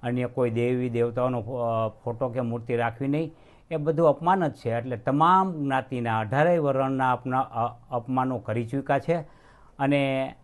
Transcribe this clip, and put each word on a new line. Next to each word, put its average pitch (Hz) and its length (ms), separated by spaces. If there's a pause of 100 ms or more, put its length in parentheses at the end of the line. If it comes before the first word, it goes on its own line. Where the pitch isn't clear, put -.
અન્ય 123 240
કોઈ 120 240
દેવી 123 400
દેવતાઓનો 120 520
ફો-, 123 180
અ, 113 280
ફોટો 117 400
કે 120 120
મૂર્તિ 117 360
રાખવી 117 320
નહીં. 151 260 (360)
એ 165 60
બધું 156 320
અપમાન 170 400
જ 131 60
છે. - 160
એટલે 120 260
તમામ 170 560
જ્ઞાતિના 131 680
અઢારેય 143 400
વર્ણના 131 540
અપના-, 127 300
અ, 117 340 (140)
અપમાનો 127 480
કરી 113 280
ચૂક્યા 139 320
છે 165 180 (640)
અને 135 640